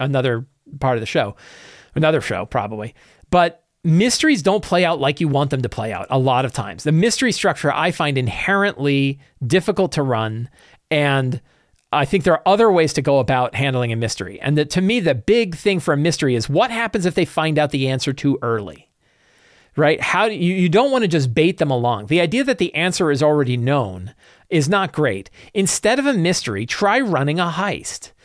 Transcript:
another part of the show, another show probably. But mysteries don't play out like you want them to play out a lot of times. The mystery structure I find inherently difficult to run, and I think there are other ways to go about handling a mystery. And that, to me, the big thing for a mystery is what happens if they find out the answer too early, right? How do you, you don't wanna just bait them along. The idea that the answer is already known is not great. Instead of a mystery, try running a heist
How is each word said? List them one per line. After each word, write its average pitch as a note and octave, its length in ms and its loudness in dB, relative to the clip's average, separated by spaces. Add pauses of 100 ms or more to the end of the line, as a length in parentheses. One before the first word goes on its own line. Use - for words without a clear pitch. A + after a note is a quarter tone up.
another C3 440 -2 (360)
part B2+ 160 0
of - 20 -4
the A2 80 -8
show, G#2+ 300 -2 (580)
another D#3 240 4
show F#2+ 260 -6
probably. G#2+ 480 -6 (360)
But F3 340 2 (220)
mysteries A3 560 2
don't G3 200 2
play F3+ 220 0
out E3 160 0
like C#3 220 0
you D#3 80 2
want C#3 220 0
them C3 100 -2
to - 80 -2
play A2 240 -6
out F2+ 160 -8
a C3+ 100 2
lot C3 240 2
of B2+ 80 -4
times. G2+ 320 -8
The D3+ 80 2
mystery A3 400 2
structure D#3 400 0
I E3 200 0
find C#3+ 260 -2
inherently C#3 1000 0 (280)
difficult F#3 460 0
to D3 100 0
run, A2+ 460 -2 (420)
and C#3 500 0 (500)
I C#3+ 140 2
think F3+ 180 0
there F3 100 4
are - 140 0
other G#3 240 6
ways E3 220 2
to D3 80 -4
go C#3 160 2
about B2+ 380 0
handling B2+ 360 -2
a A2+ 40 -4
mystery. G#2 460 -6
And D3 160 0
that, D3 140 0
to F#3 100 0
me, A3 180 2
the D#3+ 160 2
big F#3+ 400 0
thing F#3+ 240 0
for D3+ 140 0
a C#3+ 40 0
mystery D3 380 0
is A2+ 140 -2
what E3+ 200 2
happens A3+ 360 -4
if F3+ 100 -2
they F3 100 2
find D#3+ 320 -2
out D3 140 0
the C3+ 160 -2
answer C3 260 -2
too C#3 300 0
early, G#2+ 480 -6 (840)
right? D3+ 240 2
How F#3 280 0
do G#3+ 80 -4
you, F3 180 0
you F3+ 160 2
don't B3 220 4
wanna A#3+ 160 0
just C#3 260 0
bait E3+ 240 2
them D3 140 0
along. A#2+ 360 -2
The E3 140 2
idea A3 220 0
that B3+ 160 -2
the F3 160 -2
answer E3+ 340 0
is C#3+ 140 2
already C#3+ 340 2
known A#2 560 -2 (380)
is D3+ 160 2
not F#3+ 240 0
great. G#2+ 380 -2 (240)
Instead G#3+ 460 0
of C#4 80 0
a C#4 60 2
mystery, E3 520 -2
try G#3 340 0
running D#3 400 0
a F3 100 -2
heist F3 640 -8 (140)